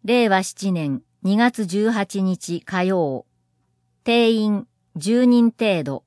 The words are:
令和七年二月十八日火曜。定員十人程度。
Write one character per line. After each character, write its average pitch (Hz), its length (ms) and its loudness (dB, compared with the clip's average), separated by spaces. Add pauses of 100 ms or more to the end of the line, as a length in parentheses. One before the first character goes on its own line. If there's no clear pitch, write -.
令 240 240 2
和 190 140 2
七 190 300 -6
年 147 320 -4 (180)
二 196 160 0
月 233 300 0
十 208 240 0
八 202 320 -4
日 175 380 -4
火 185 220 -4
曜。 170 440 -2 (760)
定 233 300 2
員 214 340 -2 (280)
十 220 300 2
人 240 260 6
程 196 320 -2
度。 135 240 -8